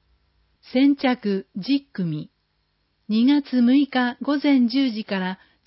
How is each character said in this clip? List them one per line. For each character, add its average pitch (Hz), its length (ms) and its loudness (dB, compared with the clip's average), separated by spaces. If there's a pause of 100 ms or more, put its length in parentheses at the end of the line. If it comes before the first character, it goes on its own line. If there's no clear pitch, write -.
(760)
先 277 220 4
着 214 500 -4 (100)
十 269 240 -2 (100)
組。 160 400 -8 (800)
二 220 160 0
月 277 380 2
六 240 100 4 (140)
日 247 340 -2
午 294 220 -2
前 269 260 4
十 262 220 0
時 214 160 -8
か 196 120 -6
ら 185 200 -6 (280)